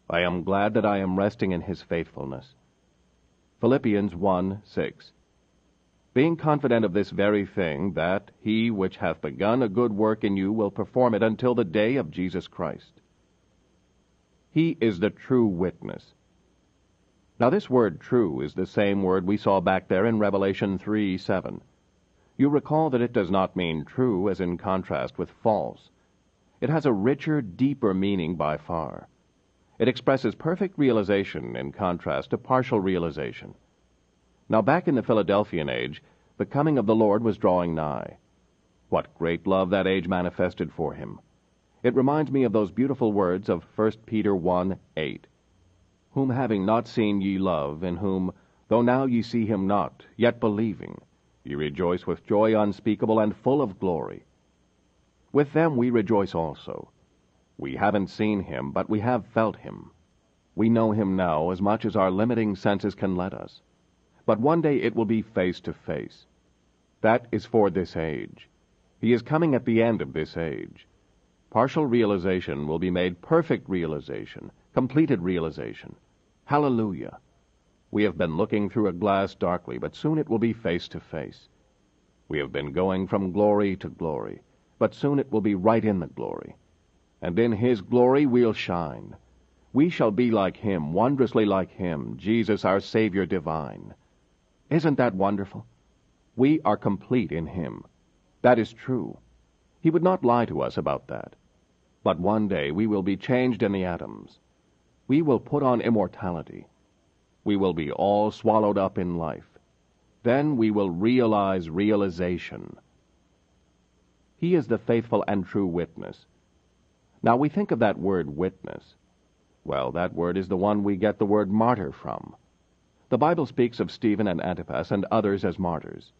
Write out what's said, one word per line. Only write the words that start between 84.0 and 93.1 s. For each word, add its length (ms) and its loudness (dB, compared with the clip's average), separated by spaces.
but 140 0
soon 260 0
it 120 -4
will 100 0
be 140 0
right 280 2
in 160 0
the 80 -6
glory. 480 -12
And 160 -4
in 140 4
his 300 0
glory 440 4
we'll 280 4
shine. 640 -6
We 160 4
shall 220 0
be 200 2
like 240 2
him, 380 -2
wondrously 520 2
like 260 0
him, 460 -6
Jesus 460 0
our 160 2
Savior 460 0